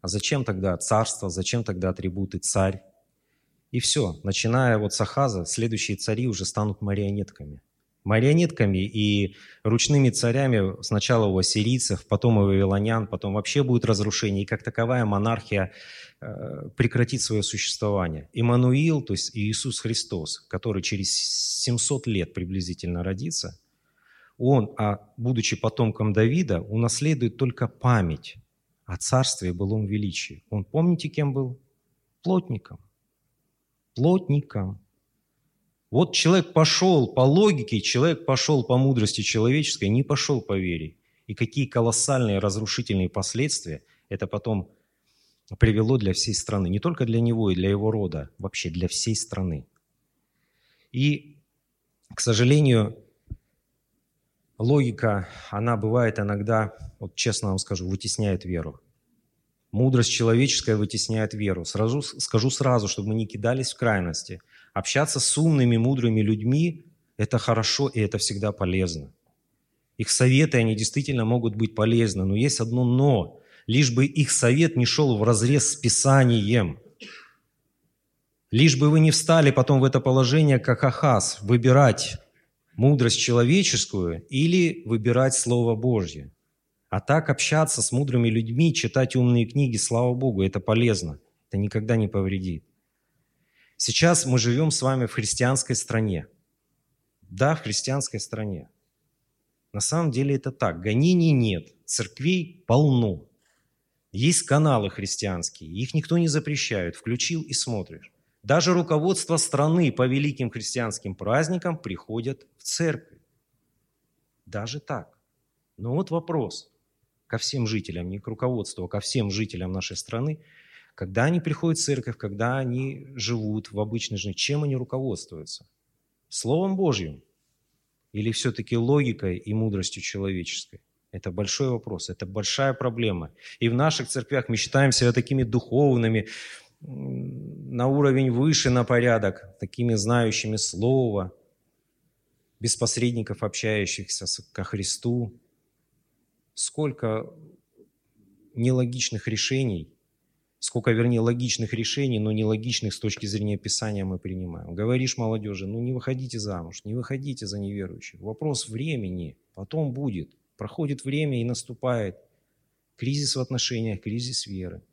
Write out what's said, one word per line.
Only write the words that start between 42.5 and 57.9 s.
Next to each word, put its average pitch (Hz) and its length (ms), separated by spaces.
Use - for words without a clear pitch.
последствия 101 760
это 101 160
потом 104 420
привело 110 380
для 95 160
всей - 200
страны. 95 360
Не 101 100
только - 260
для 113 160
него 113 300
и 90 40
для 92 140
его 101 220
рода, 82 480
вообще 92 320
для 87 160
всей - 280
страны. 90 520
И, 143 460
к - 40
сожалению, 120 800
логика, 113 680
она 113 260
бывает 110 420
иногда, 104 540
вот 98 160
честно 107 340
вам 95 80
скажу, 90 300
вытесняет 98 580